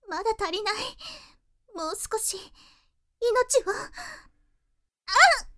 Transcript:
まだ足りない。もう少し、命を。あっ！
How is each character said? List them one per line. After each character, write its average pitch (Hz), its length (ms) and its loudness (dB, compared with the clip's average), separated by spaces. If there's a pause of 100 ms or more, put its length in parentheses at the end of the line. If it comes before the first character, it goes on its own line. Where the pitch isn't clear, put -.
ま 359 160 -4
だ 453 140 4
足 349 140 -2
り 403 100 -2
な 415 100 0
い。 - 20 0 (1000)
も 330 180 -4
う 440 40 -6
少 - 220 -4
し、 - 180 -2 (840)
命 480 480 2
を。 - 20 -2
あ 415 40 -2 (1700)
っ！ - 20 -16 (120)